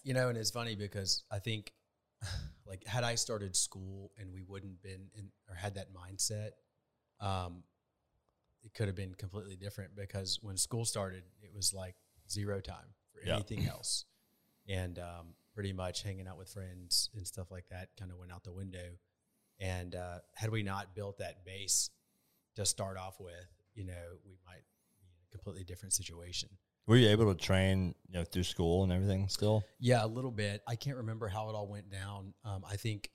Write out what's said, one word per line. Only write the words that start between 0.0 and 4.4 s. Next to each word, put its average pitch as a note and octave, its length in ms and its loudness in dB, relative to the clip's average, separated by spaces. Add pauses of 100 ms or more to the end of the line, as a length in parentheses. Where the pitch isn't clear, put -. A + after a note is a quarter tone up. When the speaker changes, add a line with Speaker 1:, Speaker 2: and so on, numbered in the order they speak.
Speaker 1:
you C3 100 0
know, B2+ 140 4
and A#2+ 100 0
it's G#2+ 120 0
funny A#2 260 -2
because G2 540 0
I G2+ 100 -2
think, G#2+ 340 -4 (480)
<sighs> - 440 -6
like, F#2+ 180 -12
had A#2 200 0
I A#2 120 2
started G#2 400 0
school G2 640 -2
and F#2 140 -10
we F#2+ 100 -10